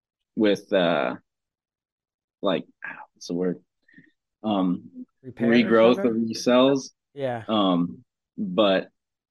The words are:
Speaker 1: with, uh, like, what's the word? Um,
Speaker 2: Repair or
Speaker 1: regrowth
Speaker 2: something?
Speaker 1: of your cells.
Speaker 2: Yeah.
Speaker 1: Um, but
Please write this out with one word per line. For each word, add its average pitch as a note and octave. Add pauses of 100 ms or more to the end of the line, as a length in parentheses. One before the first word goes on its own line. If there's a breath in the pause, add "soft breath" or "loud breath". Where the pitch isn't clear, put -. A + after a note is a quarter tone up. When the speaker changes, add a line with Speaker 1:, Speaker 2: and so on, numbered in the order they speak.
(360)
Speaker 1:
with, G2+
uh, E2+ (1300)
like, F2+ (500 loud breath)
what's -
the E2+
word? F2+ (840 soft breath)
Um, G#2+ (180)
Speaker 2:
Repair A#2+
or A#2
Speaker 1:
regrowth A2+
Speaker 2:
something? A2+
Speaker 1:
of A2+
your A2+
cells. C3 (200)
Speaker 2:
Yeah. B2
Speaker 1:
Um, F#2 (320)
but F#2+ (400)